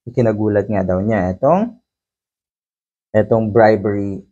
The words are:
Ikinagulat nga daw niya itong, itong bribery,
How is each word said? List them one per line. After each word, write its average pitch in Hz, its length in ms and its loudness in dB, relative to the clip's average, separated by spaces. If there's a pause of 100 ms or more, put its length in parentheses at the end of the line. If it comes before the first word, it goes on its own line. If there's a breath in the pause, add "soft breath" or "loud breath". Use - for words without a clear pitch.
Ikinagulat 107 640 0
nga 98 160 -2
daw 92 160 -2
niya 98 320 -2
itong, 180 480 0 (1400)
itong 110 400 0
bribery, 101 640 2 (120)